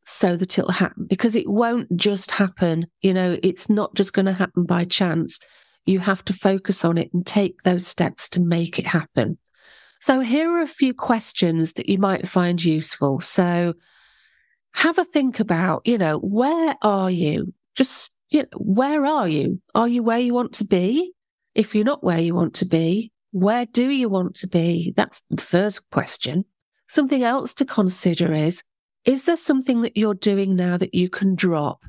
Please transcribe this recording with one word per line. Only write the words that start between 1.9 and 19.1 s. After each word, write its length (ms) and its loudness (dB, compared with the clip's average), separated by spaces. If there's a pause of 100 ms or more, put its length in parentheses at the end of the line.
just 360 0
happen. 540 0 (140)
You 140 2
know, 300 0
it's 260 0
not 240 0
just 180 0
gonna 200 2
happen 320 0
by 200 0
chance. 540 0 (480)
You 120 2
have 280 -2
to 60 0
focus 520 0
on 140 2
it 140 -4
and 140 -2
take 360 -2
those 240 0
steps 440 -2
to 100 0
make 380 0
it 80 -4
happen. 520 -2 (640)
So 200 2
here 320 0
are 100 0
a 60 -2
few 240 -2
questions 800 0
that 160 -8
you 100 0
might 300 0
find 340 0
useful. 580 0
So 540 0 (1000)
have 240 0
a 60 2
think 360 0
about, 460 0
you 120 2
know, 200 0
where 640 0
are 280 2
you? 440 -2 (200)
Just, 380 -2 (160)
you 140 2
know, 160 -14
where 460 0
are 220 0